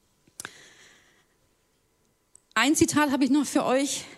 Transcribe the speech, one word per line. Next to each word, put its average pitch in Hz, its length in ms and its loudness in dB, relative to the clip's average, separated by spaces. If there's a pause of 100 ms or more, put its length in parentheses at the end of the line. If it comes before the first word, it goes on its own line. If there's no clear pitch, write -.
(2500)
Ein 254 200 2
Zitat 302 360 2
habe 269 120 0
ich 254 80 0
noch 285 140 2
für - 200 -2
euch. 277 400 -2 (120)